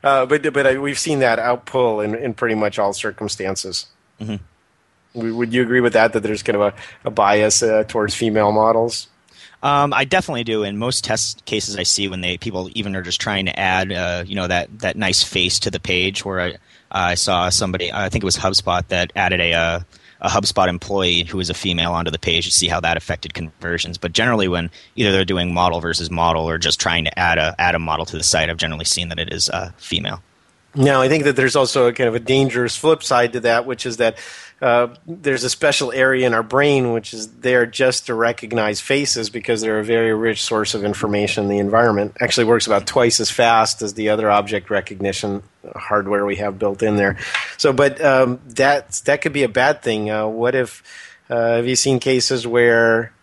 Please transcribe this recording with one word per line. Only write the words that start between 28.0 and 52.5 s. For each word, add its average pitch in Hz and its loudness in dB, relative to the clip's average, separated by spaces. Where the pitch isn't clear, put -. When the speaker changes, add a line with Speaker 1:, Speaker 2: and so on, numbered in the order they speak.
Speaker 2:
to - -10
the 78 -6
site, 80 0
I've 82 -6
generally 80 -6
seen 87 -4
that 82 -8
it 82 -6
is, 85 -4
uh, 90 -6
female. 92 -6
Speaker 1:
Now, 135 4
I 131 4
think 151 2
that 139 2
there's 131 2
also 131 4
a 120 2
kind 120 0
of 113 -2
a 120 -2
dangerous 123 0
flip 156 2
side 120 2
to 123 -4
that, 117 2
which 127 -6
is 117 -6
that, 117 0
uh, 120 2
there's 143 -4
a 123 -2
special 139 0
area 131 4
in 117 2
our 113 2
brain 131 2
which 113 -4
is 110 -12
there 123 2
just 127 0
to 123 -4
recognize 113 -2
faces 135 -2
because 110 -2
they're 110 0
a 104 -4
very 113 2
rich 110 -2
source 107 -2
of 101 -4
information 104 0
in 101 0
the 101 2
environment. 104 2
Actually 120 0
works 113 2
about 104 2
twice 120 2
as 107 -2
fast 117 2
as 104 -6
the 107 -2
other 107 2
object 104 0
recognition 98 -4
hardware 101 0
we 98 -2
have 98 -6
built 101 -2
in 104 2
there. 98 2
So, 147 2
but, 139 2
um, 131 4
that's, 135 0
that 147 0
could 151 -4
be 143 0
a 123 0
bad 143 2
thing. 107 -2
Uh, 107 -2
what 117 0
if, 127 -2
uh, 117 2
have 120 0
you 127 0
seen 135 2
cases 127 0
where 117 4